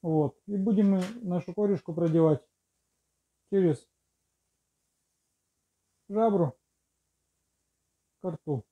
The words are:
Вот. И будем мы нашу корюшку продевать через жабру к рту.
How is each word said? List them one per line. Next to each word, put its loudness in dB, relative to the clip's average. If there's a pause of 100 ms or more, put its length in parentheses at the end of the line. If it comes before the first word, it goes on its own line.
Вот. 0 (120)
И -6
будем 2
мы 0 (180)
нашу -6
корюшку -2
продевать 2 (1080)
через 0 (2250)
жабру 0 (1600)
к -6
рту. -8